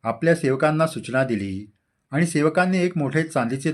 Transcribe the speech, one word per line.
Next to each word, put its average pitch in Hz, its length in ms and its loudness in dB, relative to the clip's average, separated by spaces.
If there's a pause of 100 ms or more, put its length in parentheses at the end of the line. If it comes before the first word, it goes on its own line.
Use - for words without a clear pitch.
आपल्या 165 320 2
सेवकांना 151 520 2
सूचना 127 360 -2
दिली 101 460 -4 (420)
आणि 160 160 2
सेवकांनी 165 500 2
एक 180 200 0
मोठे 147 260 0
चांदीचे 135 500 -2